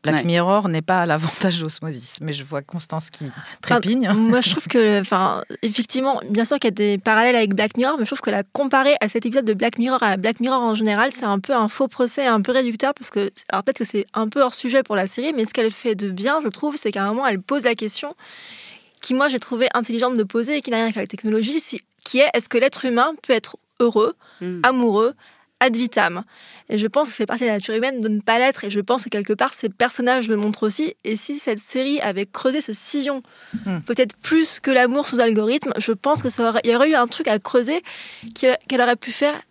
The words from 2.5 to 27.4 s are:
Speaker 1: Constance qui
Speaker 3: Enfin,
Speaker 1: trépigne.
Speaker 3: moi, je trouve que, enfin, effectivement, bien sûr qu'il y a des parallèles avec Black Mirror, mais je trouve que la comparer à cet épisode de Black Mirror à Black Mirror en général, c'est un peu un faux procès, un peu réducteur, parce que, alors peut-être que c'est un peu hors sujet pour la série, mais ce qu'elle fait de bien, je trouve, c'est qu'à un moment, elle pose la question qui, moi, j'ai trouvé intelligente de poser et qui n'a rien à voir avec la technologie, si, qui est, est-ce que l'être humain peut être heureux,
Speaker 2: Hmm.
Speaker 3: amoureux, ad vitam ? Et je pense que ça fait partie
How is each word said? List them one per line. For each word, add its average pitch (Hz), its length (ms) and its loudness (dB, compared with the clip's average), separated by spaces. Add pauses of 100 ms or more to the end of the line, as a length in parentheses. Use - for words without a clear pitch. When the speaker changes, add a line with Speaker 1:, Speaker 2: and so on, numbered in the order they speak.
Speaker 1:
Constance 160 480 -8
qui - 160 -12
Speaker 3:
Enfin, - 540 -4
Speaker 1:
trépigne. 226 360 0
Speaker 3:
moi, 226 260 4
je 220 100 0
trouve - 160 -2
que, 214 340 4
enfin, 190 420 0 (180)
effectivement, 254 580 -2 (100)
bien 220 160 2
sûr 285 140 0
qu'il - 80 0
y 202 60 2
a - 20 -8
des 208 220 2
parallèles 226 380 4
avec 214 200 2
Black 214 220 0
Mirror, 262 200 2
mais 233 80 0
je - 40 -8
trouve 277 120 -6
que - 80 -2
la 202 140 0
comparer 277 580 2
à 214 60 0
cet 226 180 -2
épisode 247 200 0
de 214 80 2
Black 226 240 0
Mirror 247 260 0
à 196 140 2
Black 214 220 -2
Mirror 254 220 0
en 226 140 2
général, 220 380 2
c'est 262 120 -4
un 202 140 2
peu 226 140 -2
un 214 160 2
faux 269 180 0
procès, 262 400 -2
un 220 140 4
peu 254 100 0
réducteur, 254 420 0
parce - 160 -8
que, 202 220 -2 (180)
alors 190 140 -2
peut-être - 160 -2
que 226 60 -2
c'est 202 280 -2
un 220 140 -2
peu 277 140 0
hors 247 120 2
sujet 262 300 0
pour - 120 -4
la 190 120 0
série, 285 260 -4
mais 226 120 0
ce - 80 -6
qu'elle 226 180 0
fait 220 240 -2
de 196 140 -4
bien, 226 340 -2
je 240 60 -2
trouve, 294 280 -4
c'est 208 140 -2
qu'à 196 120 -4
un 202 40 0
moment, 240 180 -2
elle 196 160 0
pose 277 220 -2
la 233 120 2
question 285 400 -6 (840)
qui, - 120 -4
moi, 277 160 2
j'ai 254 100 -2
trouvé 247 340 -2
intelligente 240 420 0
de 220 80 2
poser 233 340 -2
et 269 40 -2
qui - 100 -10
n'a 226 60 0
rien 226 80 2
à 226 40 0
voir 220 80 -4
avec 196 140 -4
la 196 60 -10
technologie, 226 420 0
si, - 220 -6 (220)
qui - 160 0
est, 294 140 6
est-ce - 160 -2
que 247 80 0
l'être 269 280 2
humain 254 280 2 (120)
peut 262 80 2
être - 240 -2 (220)
heureux, 233 340 2 (280)
Speaker 2:
Hmm. 180 220 -6
Speaker 3:
amoureux, 240 500 4 (460)
ad 247 160 4
vitam ? 208 480 0 (460)
Et 220 80 -2
je 214 100 0
pense 285 220 0
que - 20 -8
ça - 60 -8
fait 214 80 -2
partie 233 180 -4